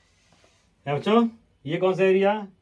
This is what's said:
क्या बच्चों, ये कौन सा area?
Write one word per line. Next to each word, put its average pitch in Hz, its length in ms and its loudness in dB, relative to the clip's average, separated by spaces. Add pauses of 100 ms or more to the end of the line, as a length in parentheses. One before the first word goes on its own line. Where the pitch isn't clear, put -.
(840)
क्या 147 120 -4
बच्चों, 226 340 0 (360)
ये 156 120 -6
कौन 185 160 0
सा 180 100 0
area? 196 440 2 (140)